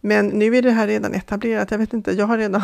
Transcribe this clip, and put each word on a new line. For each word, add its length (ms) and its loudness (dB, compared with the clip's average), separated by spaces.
Men 260 2
nu 300 2
är 40 6
det 100 2
här 160 2
redan 260 -2
etablerat. 580 -4
Jag 60 -2
vet 160 -2
inte, 180 -4
jag 140 0
har 120 0
redan 260 0